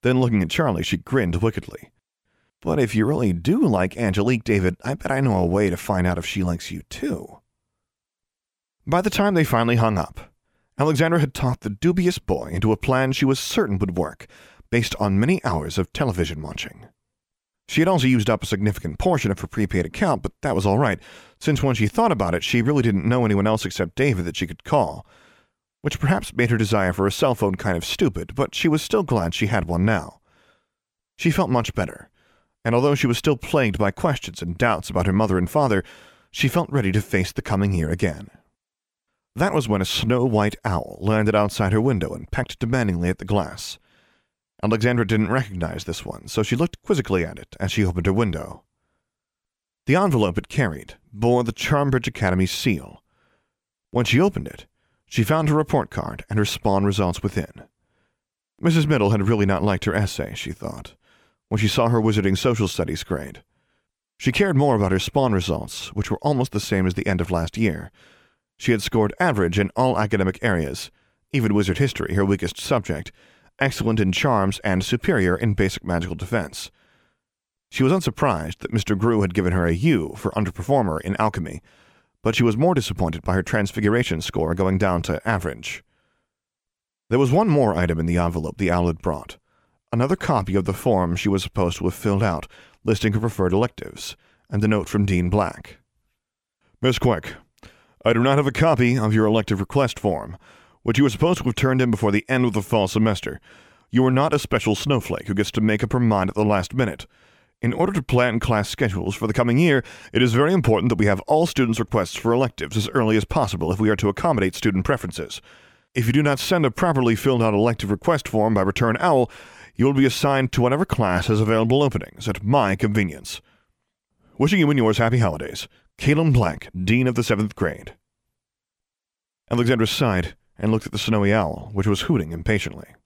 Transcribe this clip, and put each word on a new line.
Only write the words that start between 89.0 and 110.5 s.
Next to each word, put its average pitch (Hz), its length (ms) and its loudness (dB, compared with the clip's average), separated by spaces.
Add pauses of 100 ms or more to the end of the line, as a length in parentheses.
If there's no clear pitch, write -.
brought, 78 360 -6 (540)
another 131 240 0
copy 98 400 -2
of 95 100 2
the 98 80 -2
form 92 420 0
she 82 120 -2
was 98 160 0
supposed 87 340 -2
to 90 80 -6
have 90 80 0
filled 101 300 0
out, 87 240 -2 (360)
listing 110 300 0
her 110 60 0
preferred 104 320 0
electives, - 640 -4 (340)
and 104 140 0
the 107 40 4
note 107 200 0
from 101 180 0
Dean 90 240 2
Black. - 500 -4 (1000)
"Miss 127 160 2
Quick, 107 380 0 (720)
I 113 80 4
do 117 80 4
not 135 160 4
have 143 100 2
a 139 40 0
copy 127 460 4
of 107 160 2
your 110 120 4
elective 107 340 2
request 127 400 0
form, 82 380 -4 (440)
which 117 160 0
you 139 80 4
were 135 40 4
supposed 160 300 0
to - 60 -6
have 123 100 -2
turned 131 260 2
in 127 100 2
before 107 200 0
the 104 160 0
end 127 180 2
of 117 60 0
the 101 100 -2
fall 101 260 0
semester. 107 520 -2 (500)
You 127 160 4
are 127 60 4
not 139 220 2
a 147 60 2
special 110 360 0
snowflake 113 520 -2
who 104 60 -2
gets 101 180 -2
to 113 100 -2
make 107 220 2
up 113 100 -2
her 127 60 0
mind 104 300 2
at - 60 -6
the 107 80 0
last 101 300 0
minute. 113 320 -4 (560)
In 117 100 0
order 185 220 0
to 160 100 -2
plan 123 380 2
class 104 260 0
schedules 92 480 -2
for - 100 -6
the 107 80 0
coming 120 240 2
year, 143 280 4 (260)
it 117 100 2
is 123 120 4
very 143 180 4